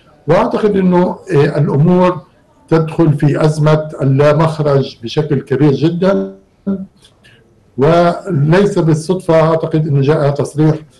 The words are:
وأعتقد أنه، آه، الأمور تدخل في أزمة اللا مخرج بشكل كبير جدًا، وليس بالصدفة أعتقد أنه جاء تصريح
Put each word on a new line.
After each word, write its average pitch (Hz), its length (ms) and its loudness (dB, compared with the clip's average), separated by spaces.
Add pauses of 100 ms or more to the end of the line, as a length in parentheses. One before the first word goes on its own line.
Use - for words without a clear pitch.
(280)
وأعتقد 214 480 0
أنه، 180 420 0 (160)
آه، 147 240 2
الأمور 180 640 2 (480)
تدخل 160 440 0
في 147 320 0
أزمة 151 440 0 (140)
اللا 143 340 2
مخرج 143 680 -2
بشكل 147 380 -2
كبير 139 320 0
جدًا، 180 640 -2 (1400)
وليس 175 1000 0
بالصدفة 160 640 0
أعتقد 160 460 0
أنه 139 140 0
جاء 143 300 0
تصريح 151 440 -2 (260)